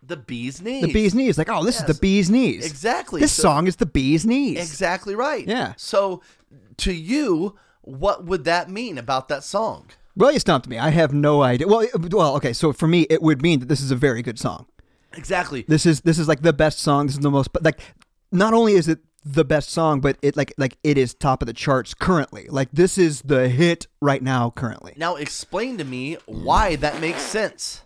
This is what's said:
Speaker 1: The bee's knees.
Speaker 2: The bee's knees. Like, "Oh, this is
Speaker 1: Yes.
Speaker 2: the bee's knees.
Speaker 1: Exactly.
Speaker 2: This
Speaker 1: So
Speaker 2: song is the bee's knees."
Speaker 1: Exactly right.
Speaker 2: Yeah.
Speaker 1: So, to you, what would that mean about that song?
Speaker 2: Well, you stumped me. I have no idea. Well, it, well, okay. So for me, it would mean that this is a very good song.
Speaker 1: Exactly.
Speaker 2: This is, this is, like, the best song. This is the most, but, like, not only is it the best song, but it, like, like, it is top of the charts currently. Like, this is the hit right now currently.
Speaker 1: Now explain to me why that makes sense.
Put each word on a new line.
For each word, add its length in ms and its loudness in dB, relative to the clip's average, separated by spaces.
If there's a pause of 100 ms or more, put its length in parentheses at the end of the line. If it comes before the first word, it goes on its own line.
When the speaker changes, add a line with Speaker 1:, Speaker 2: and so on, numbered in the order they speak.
Speaker 1:
The 160 -10
bee's 420 -10
knees. 220 -6
Speaker 2:
The 100 -2
bee's 220 2
knees. 240 2
Like, 100 0
"Oh, 160 0
this 120 0
is 120 -4
Speaker 1:
Yes. 80 2
Speaker 2:
the 40 -6
bee's 300 2
knees. 360 2
Speaker 1:
Exactly. 560 -4
Speaker 2:
This 100 2
Speaker 1:
So 100 -2
Speaker 2:
song 260 4
is 80 -4
the 100 0
bee's 400 0
knees." 320 0
Speaker 1:
Exactly 560 -6
right. 340 -4
Speaker 2:
Yeah. 300 -4
Speaker 1:
So, 420 -2 (580)
to 140 -2
you, 640 -2 (260)
what 420 -4
would 200 -4
that 260 0
mean 280 -8
about 300 -4
that 160 -6
song? 420 -6 (300)
Speaker 2:
Well, 160 6
you 80 2
stumped 260 0
me. 120 -10
I 120 0
have 240 2
no 300 4
idea. 240 2
Well, 100 6
it, 340 -2
well, 220 4
okay. 180 -2
So 200 0
for 160 0
me, 200 4
it 140 2
would 180 4
mean 200 2
that 80 -12
this 120 0
is 120 -2
a 20 2
very 260 0
good 160 -8
song. 300 -8 (500)
Speaker 1:
Exactly. 520 -6
Speaker 2:
This 180 4
is, 140 4
this 180 2
is, 80 0
like, 160 0
the 100 4
best 280 0
song. 260 2
This 80 -2
is 60 -6
the 100 2
most, 220 0
but, 100 -6
like, 160 2 (540)
not 200 2
only 220 4
is 140 4
it 100 0 (260)
the 200 2
best 260 -2
song, 300 0
but 200 0
it, 160 0
like, 220 -2
like, 240 -2
it 160 4
is 160 0
top 260 0
of 60 -4
the 60 -8
charts 420 -2
currently. 560 -2
Like, 220 -2
this 260 2
is 240 2
the 260 2
hit 380 2 (160)
right 180 2
now 300 0
currently. 460 -10
Speaker 1:
Now 180 -2
explain 640 -8
to 60 -6
me 320 -8 (100)
why 480 0
that 260 -4
makes 220 -4
sense. 640 -6